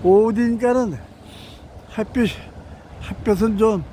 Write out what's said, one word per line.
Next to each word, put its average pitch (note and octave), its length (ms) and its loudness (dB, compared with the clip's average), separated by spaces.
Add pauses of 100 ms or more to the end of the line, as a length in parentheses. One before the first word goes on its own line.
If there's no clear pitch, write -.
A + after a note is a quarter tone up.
오후 G#3 300 6
되니까는 A#3 640 0 (1000)
햇빛, A3 340 -2 (720)
햇볕은 G#3+ 540 0
좀 G#3 360 2